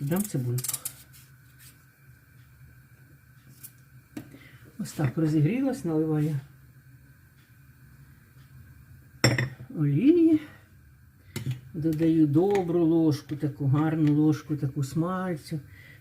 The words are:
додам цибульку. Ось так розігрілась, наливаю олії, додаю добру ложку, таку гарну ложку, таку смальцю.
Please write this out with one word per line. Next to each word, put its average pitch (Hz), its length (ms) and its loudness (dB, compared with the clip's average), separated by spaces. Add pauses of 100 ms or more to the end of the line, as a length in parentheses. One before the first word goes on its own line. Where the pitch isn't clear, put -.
додам 156 220 -2
цибульку. 127 420 -4 (4000)
Ось 185 140 -10
так 143 260 -2
розігрілась, 160 680 0
наливаю 156 520 0 (3500)
олії, 302 600 4 (1300)
додаю 160 520 2
добру 175 580 2
ложку, 160 520 2
таку 143 300 -4
гарну 151 480 2
ложку, 151 420 0
таку 139 280 -4
смальцю. 175 760 -4 (400)